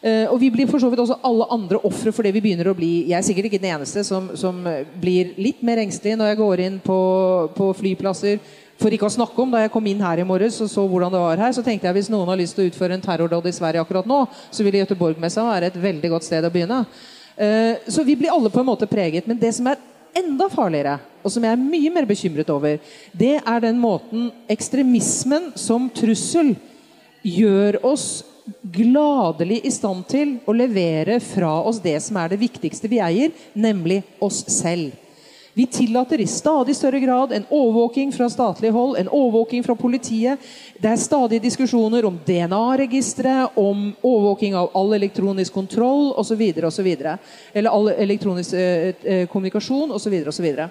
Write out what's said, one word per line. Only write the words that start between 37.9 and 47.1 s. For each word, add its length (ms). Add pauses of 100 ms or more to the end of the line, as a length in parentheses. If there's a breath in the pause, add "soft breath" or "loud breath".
från 180
statligt 420
håll, 240
en 120
övervakning 560
från 120
politiet. 600 (400 loud breath)
Det 100
är 80
stadiga 440
diskussioner 640
om 200
D 140
N 140
A-registret, 1040
om 380 (100)
övervakning 540
av 180
all 180
elektronisk 600
kontroll 600
och 140
så 80
vidare 320
och 60
så 100
vidare. 360 (340 loud breath)